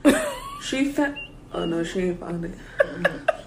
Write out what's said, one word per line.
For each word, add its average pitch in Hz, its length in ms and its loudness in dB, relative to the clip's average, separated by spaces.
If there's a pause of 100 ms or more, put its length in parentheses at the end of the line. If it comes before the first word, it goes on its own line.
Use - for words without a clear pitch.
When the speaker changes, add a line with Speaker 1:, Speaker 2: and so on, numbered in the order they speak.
Speaker 1:
<laughs> 294 100 10 (480)
Speaker 2:
She 277 300 0
fa-, 285 260 2 (360)
oh 175 120 -2
no, 170 180 0
she 180 180 -2
ain't 180 180 0
found 170 260 -6
it. 170 60 -6 (960)